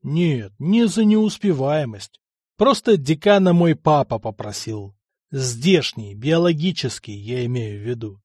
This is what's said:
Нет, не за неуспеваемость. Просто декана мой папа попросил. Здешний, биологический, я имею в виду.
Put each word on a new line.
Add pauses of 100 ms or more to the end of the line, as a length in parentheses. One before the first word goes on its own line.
Нет,
не
за
неуспеваемость. (380)
Просто
декана
мой
папа
попросил. (380)
Здешний,
биологический,
я
имею
в
виду.